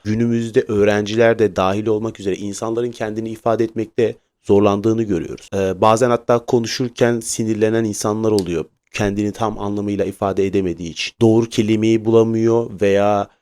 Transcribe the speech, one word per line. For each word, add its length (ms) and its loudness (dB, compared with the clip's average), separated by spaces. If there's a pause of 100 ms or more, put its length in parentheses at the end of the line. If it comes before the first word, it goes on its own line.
Günümüzde 640 0
öğrenciler 680 2
de 180 0
dahil 300 0
olmak 340 -4
üzere 160 -2
insanların 540 -6
kendini 400 -8
ifade 340 0
etmekte 500 -2 (280)
zorlandığını 600 2
görüyoruz. 520 -6
Ee, 260 -2
bazen 300 4
hatta 280 2
konuşurken 840 0
sinirlenen 640 -2
insanlar 460 -2
oluyor. 340 0 (300)
Kendini 380 -2
tam 260 -6
anlamıyla 460 -4
ifade 420 -2
edemediği 440 -2
için. 300 -10
Doğru 260 4
kelimeyi 580 0
bulamıyor 760 2
veya 480 2 (140)